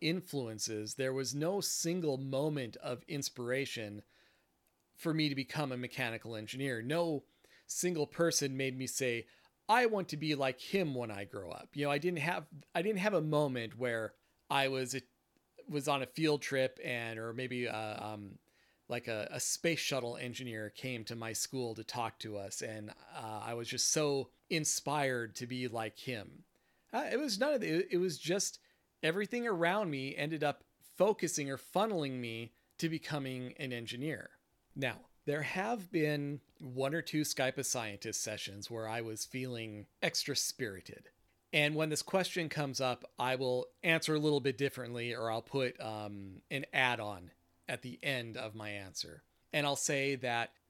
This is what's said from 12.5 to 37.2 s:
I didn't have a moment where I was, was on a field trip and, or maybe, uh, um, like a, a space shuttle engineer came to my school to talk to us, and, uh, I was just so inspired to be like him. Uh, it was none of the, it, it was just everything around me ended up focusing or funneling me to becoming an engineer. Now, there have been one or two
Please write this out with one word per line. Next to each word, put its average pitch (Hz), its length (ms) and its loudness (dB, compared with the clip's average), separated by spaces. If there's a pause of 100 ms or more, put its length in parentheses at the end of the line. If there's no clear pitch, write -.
I 175 80 4
didn't 202 180 2
have 208 140 4
a 170 80 6
moment 139 560 2
where 117 360 0 (360)
I 139 200 6
was, 131 260 0 (760)
was 147 180 0
on 139 140 4
a 127 60 -4
field 151 340 4
trip 131 420 2
and, 117 360 -2
or 113 140 -4
maybe, 123 340 -2
uh, 110 460 -4
um, 101 260 -10 (500)
like 120 180 -2
a, 110 240 -2
a 139 80 -4
space - 400 2
shuttle 120 380 0
engineer 117 580 -6
came 123 300 -4
to 117 100 -8
my 113 160 -4
school 120 440 -2
to 110 80 -10
talk 113 360 -4
to 107 180 -6
us, 98 240 -6
and, 110 280 -6 (260)
uh, 110 300 -6
I 117 80 -4
was 117 160 -6
just - 240 2
so 143 380 2 (180)
inspired 139 880 0
to 123 100 -6
be 127 220 -2
like 110 280 -4
him. 107 460 -8 (500)
Uh, 254 160 0
it - 80 2
was 247 220 0
none 285 140 4
of 247 80 2
the, 180 60 -2
it, 170 240 2
it 180 80 2
was 175 200 0
just 185 400 0 (420)
everything 208 460 0
around 185 420 2
me 135 240 -2
ended 151 300 -2
up 143 220 0 (320)
focusing 180 520 4
or 135 80 -2
funneling 170 600 2
me 117 320 -4 (280)
to 165 100 2
becoming 135 680 -4
an 131 140 -4
engineer. 120 600 -4 (440)
Now, 131 220 -2 (280)
there 147 180 0
have 190 460 -2
been 147 520 0 (180)
one 135 340 -2
or 165 80 0
two 151 200 0